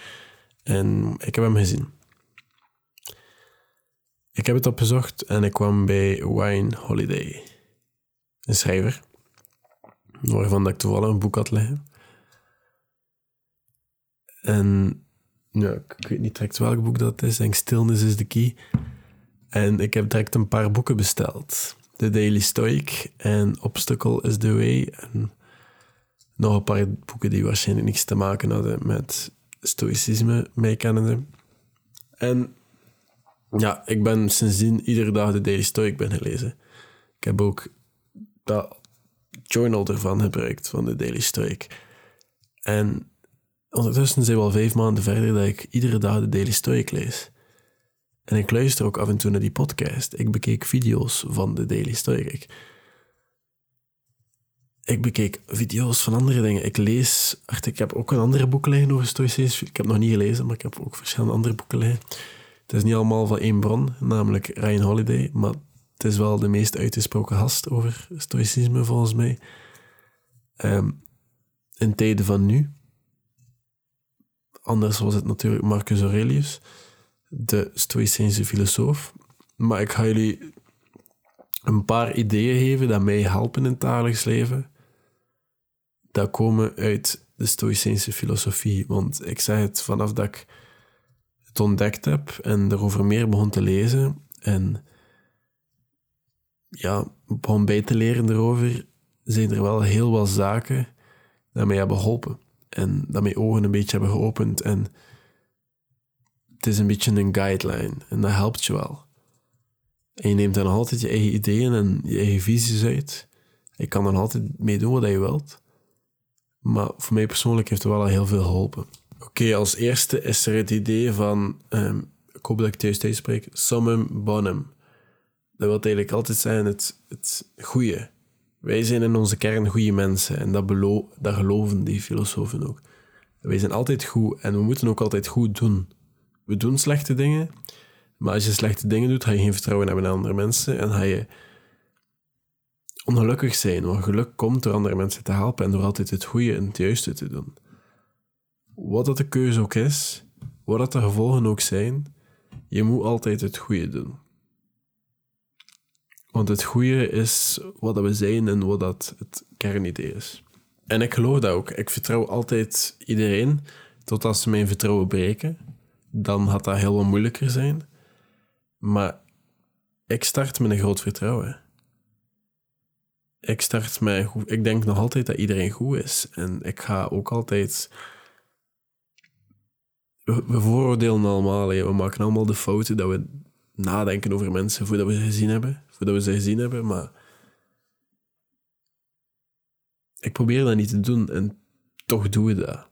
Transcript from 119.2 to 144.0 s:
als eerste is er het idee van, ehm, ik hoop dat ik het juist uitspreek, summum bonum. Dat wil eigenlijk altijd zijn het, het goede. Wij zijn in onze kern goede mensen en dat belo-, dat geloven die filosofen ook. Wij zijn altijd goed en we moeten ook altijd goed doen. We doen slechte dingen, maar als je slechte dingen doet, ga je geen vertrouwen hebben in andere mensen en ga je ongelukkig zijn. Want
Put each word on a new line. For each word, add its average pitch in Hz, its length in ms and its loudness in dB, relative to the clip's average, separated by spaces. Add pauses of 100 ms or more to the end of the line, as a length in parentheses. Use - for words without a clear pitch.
als 101 220 2
eerste 120 460 0
is - 240 0
er 107 100 2
het 107 140 0
idee 110 420 0
van, 104 560 0
ehm, 104 300 -2 (340)
ik - 140 -18
hoop 110 120 -2
dat 110 80 2
ik 101 60 0
het - 100 -8
juist 104 220 0
uitspreek, 107 480 -4
summum 113 720 0
bonum. 104 420 -2 (880)
Dat 104 160 -4
wil 104 120 0
eigenlijk 104 320 0
altijd 110 260 -2
zijn 110 260 0
het, - 440 -6
het - 480 -10
goede. 110 540 -4 (500)
Wij 110 220 -2
zijn 117 200 0
in 113 140 2
onze 107 200 2
kern 107 320 0
goede 107 240 2
mensen 98 460 0
en 101 140 -2
dat 98 140 0
belo-, 101 420 0 (120)
dat 104 140 -2
geloven 101 500 0
die 101 180 -2
filosofen 107 640 -4
ook. - 120 -12 (600)
Wij - 180 -2
zijn 98 140 0
altijd 123 320 -2
goed 110 360 0
en 101 120 -2
we 101 100 2
moeten 120 260 2
ook 110 120 0
altijd 101 260 0
goed 113 320 0
doen. 101 300 0 (600)
We 101 80 -2
doen 120 220 0
slechte 143 360 0
dingen, 151 360 0 (640)
maar - 180 -2
als 104 100 0
je 107 80 0
slechte 107 340 0
dingen 110 220 2
doet, 127 160 0
ga 113 60 2
je 101 80 4
geen 101 140 4
vertrouwen 101 340 0
hebben 95 180 0
in 92 60 0
andere 95 240 -2
mensen 107 440 -2
en 104 120 0
ga 101 120 0
je 98 240 0 (1800)
ongelukkig 120 500 2
zijn. 90 300 0
Want 92 200 0